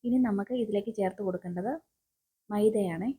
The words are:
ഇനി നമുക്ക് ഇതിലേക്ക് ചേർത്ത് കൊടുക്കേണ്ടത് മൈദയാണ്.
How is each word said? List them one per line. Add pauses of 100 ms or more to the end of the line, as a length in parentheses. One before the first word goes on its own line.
ഇനി
നമുക്ക്
ഇതിലേക്ക്
ചേർത്ത്
കൊടുക്കേണ്ടത് (760)
മൈദയാണ്. (100)